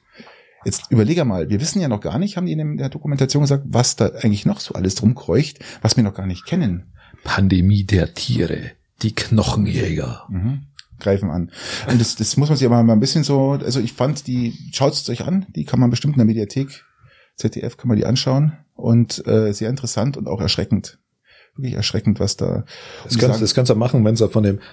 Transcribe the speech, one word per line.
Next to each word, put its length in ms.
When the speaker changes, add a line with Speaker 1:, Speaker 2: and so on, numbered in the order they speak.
Speaker 1:
Jetzt 260
überlege 340
mal, 260
wir 100
wissen 200
ja 60
noch 140
gar 180
nicht, 180
haben 100
die 60
in 260
der 100
Dokumentation 560
gesagt, 240
was 260
da 120
eigentlich 380
noch 140
so 160
alles 260
rumkreucht, 600
was 140
wir 60
noch 120
gar 120
nicht 200
kennen. 460
Speaker 2:
Pandemie 600
der 300
Tiere, 580
die 120
Knochenjäger. 1120
Speaker 1:
Mhm. 340
Greifen 320
an. 220
Und 120
das, 160
das 200
muss 120
man 100
sich 80
aber 160
mal 120
ein 60
bisschen 220
so, 300
also 260
ich 140
fand 340
die, 260
schaut's 360
euch 160
an, 300
die 100
kann 140
man 120
bestimmt 240
in 40
der 80
Mediathek, 560
Z 180
D 60
F 160
kann 100
man 100
die 80
anschauen 500
und, 540
äh, 240
sehr 180
interessant 460
und 100
auch 140
erschreckend. 580
Wirklich 200
erschreckend, 440
was 180
da 280
Speaker 2:
Das 80
Speaker 1:
die 80
Speaker 2:
kannst, 140
Speaker 1:
sagen. 80
Speaker 2:
das 120
kannst 160
du 60
machen, 280
wenn's 140
ja 80
von 160
dem 160